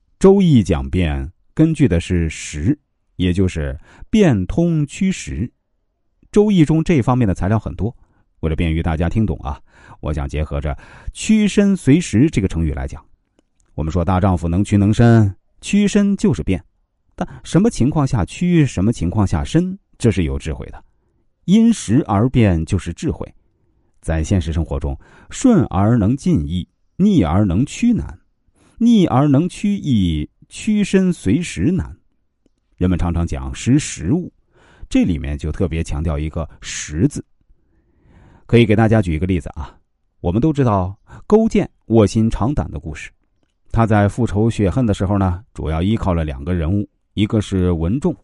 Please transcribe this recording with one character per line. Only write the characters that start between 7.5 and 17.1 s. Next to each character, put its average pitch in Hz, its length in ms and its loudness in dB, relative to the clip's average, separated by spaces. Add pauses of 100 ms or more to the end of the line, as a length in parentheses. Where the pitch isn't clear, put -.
很 - 180 -6
多， 101 200 -6 (440)
为 80 100 -4
了 78 60 -2
便 82 180 0
于 80 80 -2
大 82 160 -2
家 85 100 -2
听 107 180 0
懂 78 120 -4
啊， - 240 -10 (400)
我 76 100 -6
想 71 160 -4
结 73 160 -4
合 71 160 -6
着 71 180 -6 (360)
“屈 214 340 2
伸 202 280 2
随 160 260 4
时” 135 280 2
这 113 120 -2
个 92 60 0
成 82 180 -2
语 71 60 -2
来 65 140 -8
讲。 - 180 -12 (720)
我 76 80 -4
们 78 80 -6
说 87 120 0
大 92 160 0
丈 92 180 2
夫 85 100 -6
能 85 160 0
屈 101 120 -2
能 98 180 4
伸， 113 400 6 (280)
屈 202 260 0
伸 202 300 2
就 180 160 0
是 73 100 -6
变， 92 180 -4 (540)